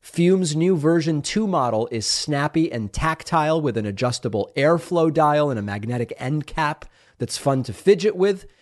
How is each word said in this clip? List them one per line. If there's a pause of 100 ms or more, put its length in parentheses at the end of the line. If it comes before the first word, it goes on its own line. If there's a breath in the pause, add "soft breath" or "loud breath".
Fume's
new
version
two
model
is
snappy
and
tactile
with
an
adjustable
airflow
dial
and
a
magnetic
end
cap (320 soft breath)
that's
fun
to
fidget
with. (160 soft breath)